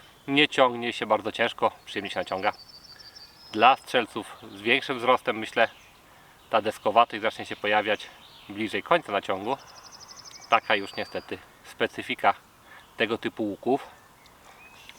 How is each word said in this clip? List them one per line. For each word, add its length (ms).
Nie 200
ciągnie 440
się 140
bardzo 260
ciężko, 400
przyjemnie 260
się 100
naciąga. 320
Dla 240
strzelców 600
z 80
większym 380
wzrostem, 400
myślę, 300
ta 120
deskowatość 600
zacznie 240
się 100
pojawiać 500
bliżej 340
końca 300
naciągu. 440
Taka 280
już 200
niestety 420
specyfika 680
tego 220
typu 260
łuków. 440